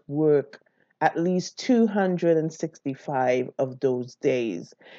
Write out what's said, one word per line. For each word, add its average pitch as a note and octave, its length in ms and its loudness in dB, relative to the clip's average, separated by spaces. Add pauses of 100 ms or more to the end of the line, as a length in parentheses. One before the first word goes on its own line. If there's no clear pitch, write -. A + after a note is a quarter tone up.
work D3 540 0 (400)
at D#3+ 180 0
least F3+ 400 -2
two A#3 280 4
hundred F#3 500 2
and D#3 160 0
sixty-five C3 960 -4 (100)
of C3 220 -4
those B2 360 -2
days. B2 580 -2 (240)